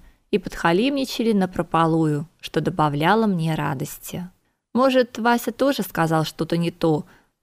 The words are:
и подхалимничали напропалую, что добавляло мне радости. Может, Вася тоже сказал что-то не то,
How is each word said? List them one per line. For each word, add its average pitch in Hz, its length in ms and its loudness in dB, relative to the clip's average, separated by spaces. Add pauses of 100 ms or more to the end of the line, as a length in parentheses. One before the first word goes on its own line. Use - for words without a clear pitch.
(300)
и 208 80 2
подхалимничали 233 920 0
напропалую, 165 920 0 (140)
что - 200 -4
добавляло 160 640 0
мне 160 280 0
радости. 147 760 -8 (440)
Может, 254 460 2
Вася 233 340 0
тоже 269 300 0
сказал 160 420 0
что-то 165 320 -4
не 170 140 -2
то, 160 340 0 (380)